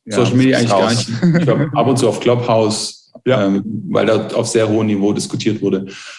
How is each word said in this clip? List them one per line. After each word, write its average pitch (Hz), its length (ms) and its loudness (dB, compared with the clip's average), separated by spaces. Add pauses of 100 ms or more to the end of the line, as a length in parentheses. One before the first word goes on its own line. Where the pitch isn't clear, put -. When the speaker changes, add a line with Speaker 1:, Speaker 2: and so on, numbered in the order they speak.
Speaker 1:
Ja, 104 100 -6
Speaker 2:
Social 120 220 2
Media 131 240 4
Speaker 1:
das 117 60 2
ist 107 40 0
Speaker 2:
eigentlich 101 380 0
gar - 100 -6
Speaker 1:
raus. 175 140 2
Speaker 2:
nicht. 170 80 2
Ich 151 60 0 (260)
war - 80 -2
ab 117 60 2
und 127 120 2
zu 117 80 2
auf 101 140 -2
Clubhouse, 113 880 0 (160)
Speaker 1:
Ja. 104 180 2
Speaker 2:
ähm, 98 160 0 (280)
weil 104 160 2
da 104 240 0
auf - 180 -2
sehr 110 220 0
hohem 110 180 2
Niveau 101 240 0
diskutiert - 500 -4
wurde. 95 260 -2 (320)